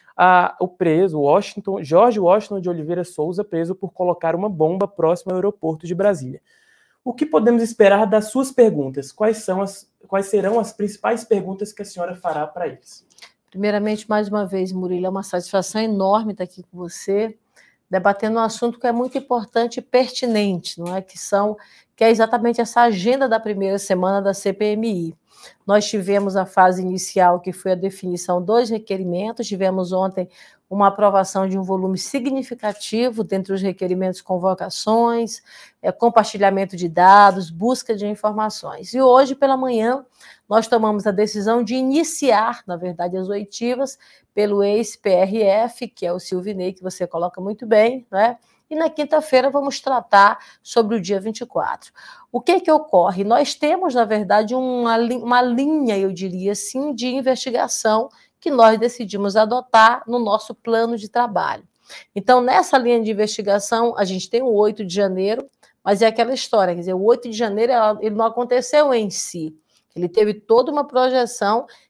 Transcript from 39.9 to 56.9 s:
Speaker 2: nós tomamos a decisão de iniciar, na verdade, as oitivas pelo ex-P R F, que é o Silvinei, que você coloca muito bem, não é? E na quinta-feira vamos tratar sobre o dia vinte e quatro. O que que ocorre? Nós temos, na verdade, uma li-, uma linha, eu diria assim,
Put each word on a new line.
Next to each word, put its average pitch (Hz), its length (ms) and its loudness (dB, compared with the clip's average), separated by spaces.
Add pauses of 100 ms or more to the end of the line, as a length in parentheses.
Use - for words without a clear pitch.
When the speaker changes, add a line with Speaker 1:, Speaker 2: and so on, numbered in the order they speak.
Speaker 2:
nós 226 180 2
tomamos 214 400 0
a 208 60 0
decisão 214 500 0
de 226 140 -4
iniciar, 262 880 0
na 175 100 -8
verdade, 175 400 -6
as 185 120 -6
oitivas 233 680 -6 (380)
pelo 208 300 0
ex-P 208 440 -2
R 190 340 2
F, 214 440 0
que - 180 -12
é 175 80 -2
o 185 60 -4
Silvinei, 185 540 -6
que 185 100 -18
você 185 240 -8
coloca 175 340 -6
muito 208 240 -8
bem, 226 460 4
não 190 80 -2
é? 240 180 2 (320)
E 320 60 -8
na 320 160 0
quinta-feira 302 580 0
vamos 277 300 -4
tratar 220 640 4 (200)
sobre 226 360 0
o 208 40 -2
dia 185 200 -4
vinte 214 220 -8
e 240 40 -12
quatro. - 460 -6 (400)
O 240 80 -2
que 349 180 2
que 349 140 2
ocorre? 190 500 2
Nós 240 320 2
temos, 320 400 0
na 240 100 4
verdade, 214 520 0
uma 247 400 0
li-, 233 180 0
uma 240 260 2
linha, 254 560 0
eu 196 160 0
diria 185 380 -6
assim, 269 420 -6